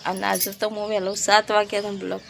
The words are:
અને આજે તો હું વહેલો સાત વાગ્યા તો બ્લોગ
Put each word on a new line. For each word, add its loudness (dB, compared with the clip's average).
અને -4
આજે 0
તો -4
હું -4
વહેલો 0
સાત 4
વાગ્યા 2
તો -6
બ્લોગ -6